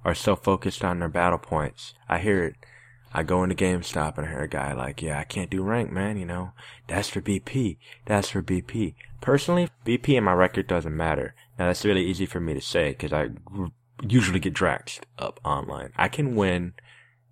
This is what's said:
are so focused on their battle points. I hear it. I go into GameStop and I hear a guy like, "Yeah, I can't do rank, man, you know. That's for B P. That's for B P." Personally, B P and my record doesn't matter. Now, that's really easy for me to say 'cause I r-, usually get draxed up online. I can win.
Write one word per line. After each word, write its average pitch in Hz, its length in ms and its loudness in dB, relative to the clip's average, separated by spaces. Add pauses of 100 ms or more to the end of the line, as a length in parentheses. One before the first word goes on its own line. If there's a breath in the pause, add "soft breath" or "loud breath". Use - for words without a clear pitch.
are 87 100 2
so 101 220 2
focused 95 480 0
on 87 160 0
their 85 100 -2
battle 87 300 2
points. - 540 -4 (160)
I 85 100 2
hear 95 240 2
it. - 120 -4 (580 soft breath)
I 80 100 0
go 90 200 2
into 92 120 0
GameStop 87 640 0
and 76 80 -4
I 78 40 -6
hear 71 120 -6
a 78 60 -4
guy 71 260 -4
like, 65 280 -4
"Yeah, 76 180 -4
I 76 40 -6
can't 90 260 -6
do 95 140 -2
rank, 110 280 0
man, 101 260 -2
you 92 80 -6
know. 90 280 -6 (340 loud breath)
That's 95 220 -2
for - 120 -4
B 98 180 0
P. 117 380 -2 (280 soft breath)
That's 101 240 2
for 98 120 -2
B 92 200 0
P." 104 340 -4 (260 loud breath)
Personally, 175 480 2 (140)
B 117 140 2
P 135 180 4
and 113 100 4
my 92 80 6
record 92 340 4
doesn't 80 280 0
matter. 78 400 0 (240 soft breath)
Now, 90 80 2
that's 90 180 0
really 95 200 4
easy 92 200 -2
for 87 140 -6
me 82 140 -2
to 69 80 -4
say 78 320 0
'cause 78 200 -4
I 78 160 0 (260)
r-, 92 160 -4 (300)
usually 95 380 4
get 82 140 -2
draxed - 520 0 (140)
up - 240 -8
online. - 520 -4
I - 120 2
can 135 280 0
win. 90 380 2 (580 soft breath)